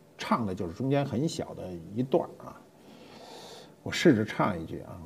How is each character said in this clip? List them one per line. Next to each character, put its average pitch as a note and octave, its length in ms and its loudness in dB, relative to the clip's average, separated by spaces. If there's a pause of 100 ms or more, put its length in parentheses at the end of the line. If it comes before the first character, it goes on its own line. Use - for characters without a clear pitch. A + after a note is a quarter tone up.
(160)
唱 B2+ 300 0
的 F#2 80 0
就 F#2+ 140 -2
是 E2 40 -6
中 B2+ 160 -2
间 C#3 160 4
很 C3+ 240 0
小 F2+ 260 -6
的 F2 100 -10 (320)
一 B2 80 2
段 E3 180 4
儿 - 80 -10 (160)
啊。 - 140 -16 (1200)
我 - 100 -8
试 C#3+ 240 8
着 G#2+ 80 4
唱 G#2 360 0
一 D#2+ 60 -6
句 - 140 -10
啊， F#2 260 -14